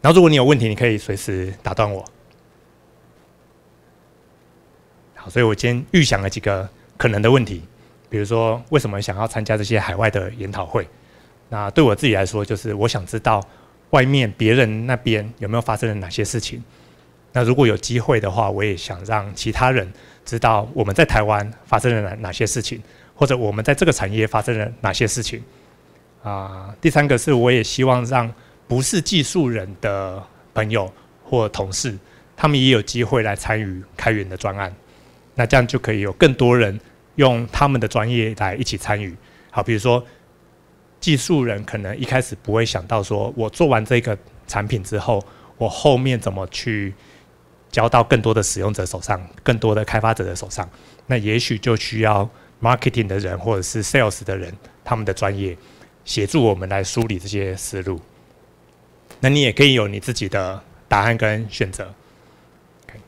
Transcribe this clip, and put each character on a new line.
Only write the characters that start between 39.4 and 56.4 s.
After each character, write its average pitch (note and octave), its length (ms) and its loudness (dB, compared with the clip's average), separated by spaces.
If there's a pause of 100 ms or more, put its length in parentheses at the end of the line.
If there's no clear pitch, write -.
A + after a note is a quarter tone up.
好， G#2 140 -4
比 A#2 100 -2
如 G#2+ 60 0
说 A#2+ 260 2 (960)
技 D#3 180 2
术 C#3+ 260 0
人 G#2+ 220 -4
可 - 140 -8
能 G2 180 -8
一 A#2+ 80 -6
开 C3 160 0
始 - 220 -8
不 G#2 100 -4
会 A2+ 100 2
想 F#2+ 220 -4
到 G#2+ 160 -2
说， G#2 340 -4
我 A2 140 -4
做 E3+ 180 2
完 A#2 160 4
这 A#2+ 160 2
个 A2+ 160 -2 (300)
产 G#2 220 -4
品 G#2 160 -4
之 G2+ 160 -4
后， G2 260 -2 (320)
我 A#2 100 -2
后 C3+ 300 4
面 B2+ 220 0
怎 G#2 120 -4
么 F#2+ 160 -8
去 G2+ 460 -6 (800)
交 A#2 180 2
到 A#2+ 140 6
更 A#2+ 180 4
多 A2 100 2
的 A2 120 2
使 - 160 -4
用 G2+ 120 -2
者 G2 140 -4
手 F2+ 160 -10
上， F#2+ 180 -4 (220)
更 A#2+ 160 2
多 A2 160 2
的 G#2+ 100 0
开 A2 160 0
发 A2+ 140 2
者 G2+ 100 -2
的 F#2 120 -6
手 - 160 -10
上。 F2+ 180 -8 (380)
那 B2+ 100 0
也 G#2+ 220 0
许 A#2 180 -2
就 A2+ 180 0
需 A2 260 -4
要 G#2+ 280 2 (320)
marketing A#2+ 460 2
的 F#2+ 100 -4
人 G2 200 -4
或 G2+ 180 -2
者 F#2 80 -2
是 G#2+ 200 -6
sales A2 400 2
的 G2 140 -6
人， F2+ 180 -10 (280)
他 - 120 -2
们 A2 80 -6
的 G2+ 80 -2
专 G2 240 -2
业 F#2+ 220 -6 (480)
协 G2+ 220 -2
助 C#3+ 160 2